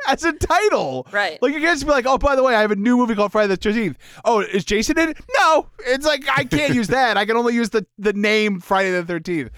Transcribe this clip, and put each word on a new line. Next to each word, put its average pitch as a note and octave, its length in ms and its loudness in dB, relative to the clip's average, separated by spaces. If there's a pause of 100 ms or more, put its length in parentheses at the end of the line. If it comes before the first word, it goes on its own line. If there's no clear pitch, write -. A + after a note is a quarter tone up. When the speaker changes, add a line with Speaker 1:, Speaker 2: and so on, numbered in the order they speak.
Speaker 1:
As C4+ 180 0
a E4 80 2
title. D#4+ 800 0
Speaker 2:
Right. G3 300 -2
Speaker 1:
Like, C#4 100 0
you D4+ 80 -6
can't E4+ 140 2
just C#4 100 -4
be D4+ 80 -2
like, B3+ 140 2
"Oh, C4 100 2
by C#4+ 180 0
the C4 80 2
way, C4 120 4
I G#3+ 80 4
have G#3+ 80 2
a G#3+ 60 0
new A#3+ 200 2
movie A#3 180 2
called G3+ 180 0
Friday G#3+ 160 2
the F#3+ 100 0
Thirteenth." G#3 400 -2 (260)
"Oh, A3 160 2
is F#3+ 240 -2
Jason A3+ 340 0
in D#4+ 120 0
it?" - 80 -12 (200)
No. D#4+ 300 2 (120)
It's C4+ 260 -2
like, C#4+ 180 0 (100)
I C#4 100 0
can't C#4+ 300 0
use A3 140 0
that. A#3+ 300 2
I G#3 80 0
can A3+ 100 0
only A#3+ 160 0
use A#3 160 0
the, G#3+ 180 -2 (120)
the G3+ 160 0
name G#3 460 0
Friday F#3+ 320 0
the F3+ 120 -2
Thirteenth. E3+ 520 -6